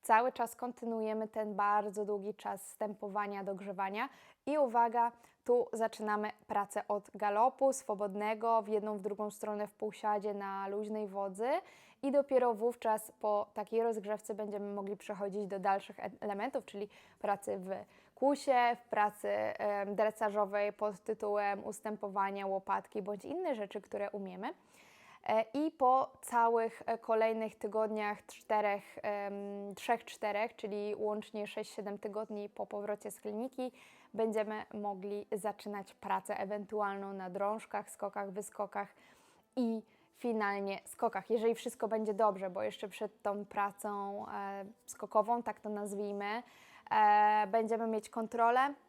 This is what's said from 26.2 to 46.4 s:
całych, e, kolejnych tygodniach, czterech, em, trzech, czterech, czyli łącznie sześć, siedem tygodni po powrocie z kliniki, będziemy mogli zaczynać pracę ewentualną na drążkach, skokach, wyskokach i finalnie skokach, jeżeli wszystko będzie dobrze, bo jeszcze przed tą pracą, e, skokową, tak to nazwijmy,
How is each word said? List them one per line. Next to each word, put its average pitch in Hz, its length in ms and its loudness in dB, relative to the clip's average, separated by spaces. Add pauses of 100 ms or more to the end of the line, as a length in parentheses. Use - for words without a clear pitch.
całych, 233 640 4
e, 226 120 0
kolejnych 220 560 2
tygodniach, 208 720 -2
czterech, 208 760 0
em, 202 720 -6
trzech, 226 300 0
czterech, 208 520 -2
czyli 208 400 -4
łącznie 214 500 -4
sześć, 208 280 -8
siedem 202 240 -8
tygodni 208 500 -8
po 202 180 -8
powrocie 208 440 -6
z - 100 -16
kliniki, 247 520 -6 (420)
będziemy 214 500 0 (100)
mogli 202 580 -6
zaczynać 202 600 -6
pracę 196 440 -2
ewentualną 196 720 -2
na 190 180 -8
drążkach, 202 600 -2
skokach, 202 400 -6
wyskokach 202 580 -6 (680)
i 226 260 0 (360)
finalnie 202 640 0
skokach, - 460 -2
jeżeli 226 240 4
wszystko 233 340 -4
będzie 220 260 0
dobrze, 190 360 2
bo 190 120 -4
jeszcze 208 260 -4
przed 208 340 -8
tą 202 220 -2
pracą, 202 840 -4
e, 196 360 -8 (220)
skokową, 220 560 4
tak 214 180 -4
to 214 80 -8
nazwijmy, 208 760 -4 (480)